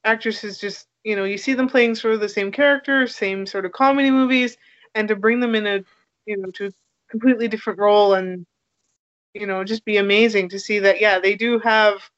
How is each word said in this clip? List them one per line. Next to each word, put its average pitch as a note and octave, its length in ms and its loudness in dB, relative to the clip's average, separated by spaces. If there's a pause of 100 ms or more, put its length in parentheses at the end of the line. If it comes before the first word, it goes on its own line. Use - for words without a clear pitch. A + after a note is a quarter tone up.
actresses A3 540 -4
just, - 300 -12 (160)
you A3 100 -4
know, G3 100 -2
you G3+ 140 -6
see C4+ 160 -2
them B3+ 140 0
playing A#3+ 260 2
sort A3 200 0
of A3 60 -2
the G#3 80 -4
same G3 220 -4
character, C#4 560 2
same G3 400 -6
sort F#3+ 180 -6
of F3+ 80 -8
comedy C#4 380 2
movies, B3+ 460 2 (380)
and G#3+ 140 -2
to G#3+ 80 0
bring A3 240 0
them A#3 140 -2
in G#3+ 120 -2
a, G3+ 180 -2 (420)
you G#3+ 100 -6
know, F#3+ 140 -8
to G3+ 160 -10
a G3 60 -10 (360)
completely A#3 400 0
different G#3 300 -8
role G#3 360 4
and, F#3 300 -4 (920)
you G#3 120 -10
know, F#3+ 180 -6
just A3 220 -6
be G#3+ 100 0
amazing G3+ 540 2
to G3 80 -10
see G#3 200 -4
that, G3 220 2
yeah, G3+ 180 4
they G3 160 2
do A3+ 240 0
have A3 440 2 (160)